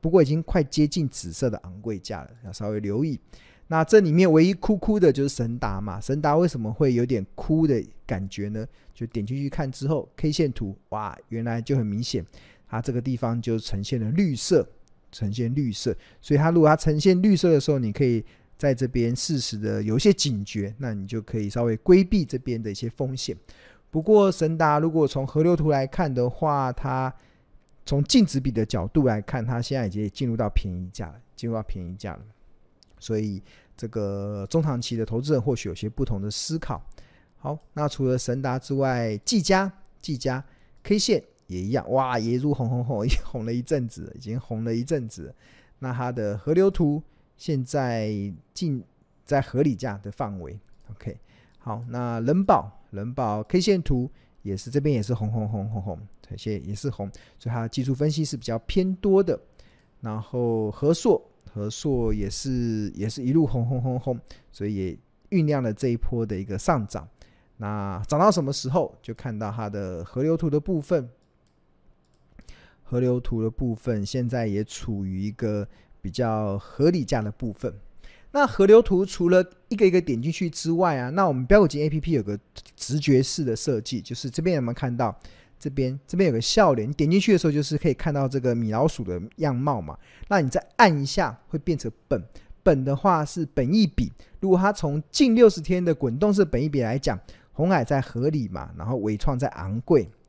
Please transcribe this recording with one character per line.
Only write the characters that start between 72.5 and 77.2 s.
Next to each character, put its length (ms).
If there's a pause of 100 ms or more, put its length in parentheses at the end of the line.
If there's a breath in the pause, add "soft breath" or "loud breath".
河 160
流 220
图 200
的 80
部 240
分 320
现 240
在 200
也 160
处 420
于 160
一 80
个 360 (360 soft breath)
比 80
较 480
合 320
理 140
价 180